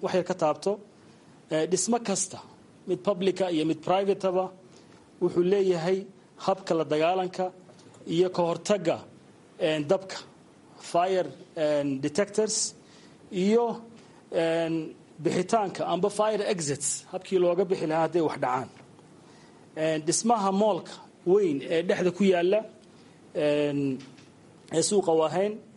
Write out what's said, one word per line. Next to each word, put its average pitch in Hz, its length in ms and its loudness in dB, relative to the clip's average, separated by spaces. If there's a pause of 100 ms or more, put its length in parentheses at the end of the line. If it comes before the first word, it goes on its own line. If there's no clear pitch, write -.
wax 190 120 -2
yar 180 100 2
ka 180 100 -4
taabto, 175 460 0 (720)
ee, 156 160 0
dhismo 185 320 0
kasta, 208 400 -4 (480)
mid 175 140 -2
public 190 400 0
ah 185 100 0
iyo 156 140 0
mid 160 140 0
private 196 480 0
aba, 185 240 0 (680)
wuxuu 175 220 2
leeyahay 190 640 2 (320)
habka 190 380 -2
la 160 80 2
dagaalanka 180 680 0 (560)
iyo 175 220 2
ka 180 120 -2
hortagga, 170 560 0 (600)
een, 156 280 0
dabka, 190 300 0 (640)
fire, 175 500 0 (260)
een, 143 460 0
detectors 202 720 -2 (580)
iyo, 220 500 2 (500)
een, 165 640 -2 (220)
bixitaanka 175 680 -2
amba 175 240 0
fire 214 340 0
exits, 165 680 -4
habkii 185 280 -2
looga 175 260 2
bixi 175 220 -2
lahaa 156 180 0
hadday 160 160 0
wax 147 180 0
dhacaan. 127 300 -2 (1040)
Een, 156 300 0
dhismaha 196 460 2
moolka 196 400 0 (340)
weyn 175 360 4
ee 165 220 0
dhexda 180 280 0
ku 180 120 0
yaalla, 190 420 4 (680)
een, 147 640 0 (760)
ee 160 80 2
suuqa 185 340 2
Waaheyn, 160 380 2 (240)